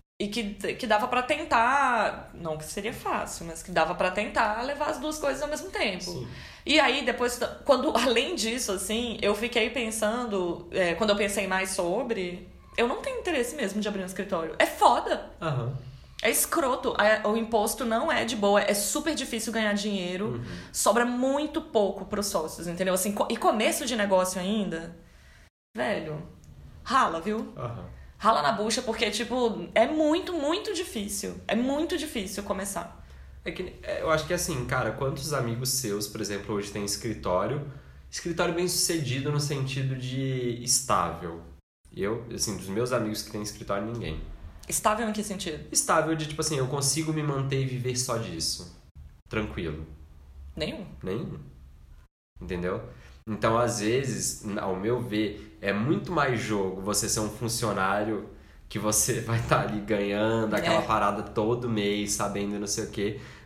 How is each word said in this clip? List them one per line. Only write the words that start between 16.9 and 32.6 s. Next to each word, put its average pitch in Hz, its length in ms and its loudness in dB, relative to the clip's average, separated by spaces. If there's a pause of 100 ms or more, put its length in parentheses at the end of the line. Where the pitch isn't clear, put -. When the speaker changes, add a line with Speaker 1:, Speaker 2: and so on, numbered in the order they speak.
Speaker 1:
É, 214 280 6
o 214 80 4
imposto 226 480 2
não 233 260 2
é 233 140 2
de 233 100 -2
boa. 202 260 6
É - 140 4
super 294 400 0
difícil 240 380 -2
ganhar 214 220 2
dinheiro. 196 560 0
Speaker 2:
Uhum. - 140 -4 (280)
Speaker 1:
Sobra 233 320 6
muito 269 560 0
pouco 196 460 0
pros 202 200 -2
sócios, 165 400 -2
entendeu? 180 260 0
Assim, 185 200 2
co-, - 180 0
e 233 60 0
começo 302 500 2
de 240 80 -2
negócio 190 460 2
ainda, 175 560 -2 (800)
velho, 170 440 -2 (640)
rala, 208 380 2
viu? 214 360 -2
Speaker 2:
Aham. 117 280 -6 (360)
Speaker 1:
Rala 233 220 6
na - 80 4
bucha, 226 320 2
porque, 220 300 0
tipo, 220 640 0
é 226 100 8
muito, 311 460 2
muito 349 420 0
difícil. 202 600 -4 (100)
É - 80 2
muito 285 420 2
difícil 220 460 -4
começar. 190 640 -6 (380)